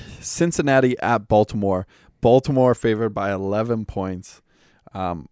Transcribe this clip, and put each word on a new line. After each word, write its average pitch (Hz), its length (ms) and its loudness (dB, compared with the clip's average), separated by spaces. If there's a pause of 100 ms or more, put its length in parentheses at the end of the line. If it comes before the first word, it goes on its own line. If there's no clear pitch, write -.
(220)
Cincinnati 139 800 0
at 110 280 -2
Baltimore. 101 580 2 (360)
Baltimore 127 540 4
favored 110 340 0
by 101 240 -4
eleven 104 520 -4
points. 95 560 -10 (520)
Um, 87 380 -8